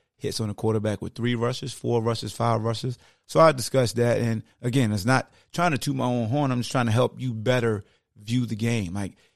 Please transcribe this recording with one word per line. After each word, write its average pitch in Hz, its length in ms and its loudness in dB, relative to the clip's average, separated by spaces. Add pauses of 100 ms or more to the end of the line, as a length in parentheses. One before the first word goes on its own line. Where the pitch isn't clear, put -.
(180)
hits - 220 -6
on 113 80 -2
the 104 80 -6
quarterback 107 440 -2
with 110 140 -10
three 120 220 -2
rushes, 117 360 -4
four 120 300 -2
rushes, 113 320 -2
five 113 300 0
rushes. 117 340 -4 (300)
So - 120 0
I 160 120 10
discussed 127 460 0
that, 117 200 4
and 113 240 0 (220)
again, 123 280 2
it's 101 140 -2
not 127 260 2 (200)
trying 175 180 2
to 143 80 0
toot 139 180 -2
my 123 100 -2
own 123 240 0
horn. 139 220 0
I'm 123 100 0
just - 100 -6
trying 123 160 2
to 113 40 2
help 120 300 2
you 127 140 -4
better 113 500 0 (300)
view 113 320 -2
the 110 80 -4
game. 107 400 -2
Like, 101 200 -6 (200)